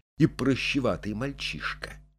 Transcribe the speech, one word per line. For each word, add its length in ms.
и 80
прыщеватый 880
мальчишка. 800